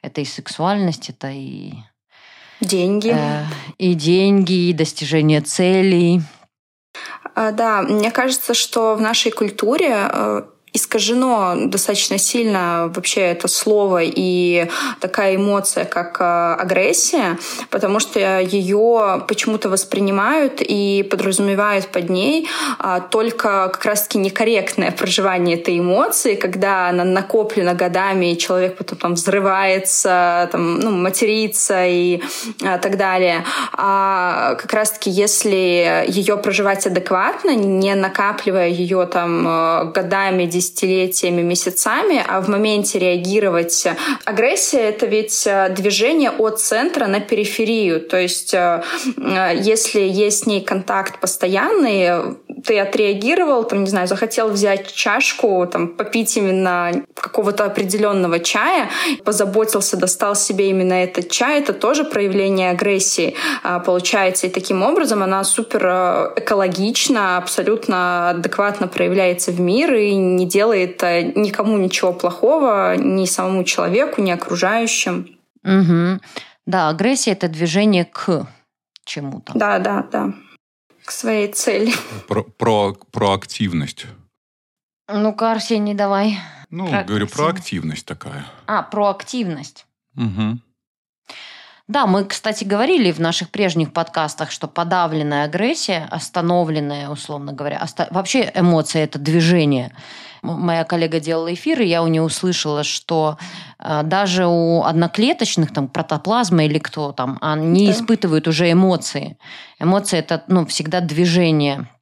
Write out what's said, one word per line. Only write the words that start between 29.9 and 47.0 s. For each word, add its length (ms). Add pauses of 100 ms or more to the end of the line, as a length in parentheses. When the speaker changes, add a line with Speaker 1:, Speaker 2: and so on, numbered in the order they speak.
Speaker 2:
там, 260
ну, 120
матерится 920
и, 360 (420)
а, 140
так 180
далее. 480 (300)
А 840
как 180
раз-таки, 360
если 960
её 300
проживать 500
адекватно, 680
не 400
накапливая 760
её 360
там, 400
э, 460
годами, 540 (160)
десятилетиями, 800
месяцами, 840
а 120
в 80
моменте 520
реагировать. 880 (380)
Агрессия — 680
это 160
ведь, 400
э, 220
движение 600
от 300
центра 480